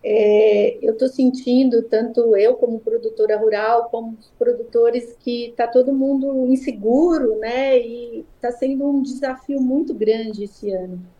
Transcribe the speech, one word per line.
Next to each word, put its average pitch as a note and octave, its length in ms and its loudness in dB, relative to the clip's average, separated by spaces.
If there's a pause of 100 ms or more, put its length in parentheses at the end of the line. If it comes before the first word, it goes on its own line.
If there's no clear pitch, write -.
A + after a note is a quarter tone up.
É, G#3 800 2
eu A3 160 0
tô C4 120 0
sentindo, B3 720 2
tanto A3+ 540 2
eu A3 160 4
como A#3 260 0
produtora A3 580 -2
rural, A3 520 0
como A3+ 280 -8
os - 220 -20
produtores, A#3 800 0
que A#3+ 380 -6
tá D#4 100 0
todo B3+ 240 2
mundo C4+ 560 0
inseguro, B3+ 920 2
né, B3+ 400 0
e A#3 480 -6 (140)
tá A#3+ 100 -4
sendo C4+ 400 -4
um C#4 120 0
desafio C4 580 -8
muito C4 340 -2
grande G#3+ 520 -2
esse G3+ 260 -10
ano F#3 340 -8 (140)